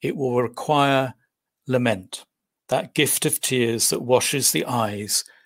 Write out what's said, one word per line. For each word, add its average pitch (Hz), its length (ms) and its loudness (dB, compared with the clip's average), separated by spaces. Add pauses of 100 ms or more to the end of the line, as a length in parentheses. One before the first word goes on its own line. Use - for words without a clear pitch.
It - 160 -4
will 127 240 0
require 135 720 2 (520)
lament, 117 580 -2 (440)
that - 260 -2
gift - 320 0
of 151 160 -2
tears 117 480 0
that 131 100 -2
washes 123 500 2
the 156 140 -2
eyes 107 600 -2 (220)